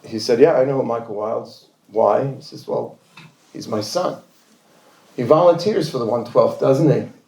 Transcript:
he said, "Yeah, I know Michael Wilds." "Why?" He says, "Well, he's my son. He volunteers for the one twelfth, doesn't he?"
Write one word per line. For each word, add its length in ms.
he 140
said, 200
"Yeah, 140
I 120
know 180
Michael 320
Wilds." 520
"Why?" 480
He 60
says, 260
"Well, 320
he's 160
my 140
son. 400
He 80
volunteers 680
for 80
the 80
one 200
twelfth, 340
doesn't 320
he?" 160